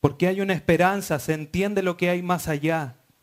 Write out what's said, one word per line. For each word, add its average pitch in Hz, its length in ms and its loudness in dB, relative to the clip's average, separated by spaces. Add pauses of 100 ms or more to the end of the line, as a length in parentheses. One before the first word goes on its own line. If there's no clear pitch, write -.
Porque 147 280 2
hay 190 120 0
una 196 140 0
esperanza, 175 640 2
se 156 160 -2
entiende 185 480 -2
lo 180 160 -2
que 180 100 0
hay 180 140 0
más 175 260 -2
allá, 151 480 -2 (260)